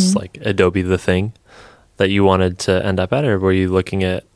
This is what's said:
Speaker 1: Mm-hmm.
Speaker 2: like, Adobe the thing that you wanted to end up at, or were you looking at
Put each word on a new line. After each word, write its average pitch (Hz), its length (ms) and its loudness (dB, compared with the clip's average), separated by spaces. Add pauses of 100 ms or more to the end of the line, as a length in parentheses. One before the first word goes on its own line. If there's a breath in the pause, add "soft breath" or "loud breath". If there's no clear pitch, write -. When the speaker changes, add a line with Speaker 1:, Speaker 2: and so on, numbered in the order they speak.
Speaker 1:
Mm-hmm. 190 100 0
Speaker 2:
like, 95 220 -14
Adobe 95 400 2
the 92 160 0
thing 95 360 -2 (640 soft breath)
that 98 120 0
you 98 140 2
wanted 92 360 2
to 92 260 0
end 95 140 -2
up 92 140 -2
at, 139 120 0
or 110 140 0
were 95 140 2
you 92 160 0
looking 92 340 -2
at 92 200 -4 (120)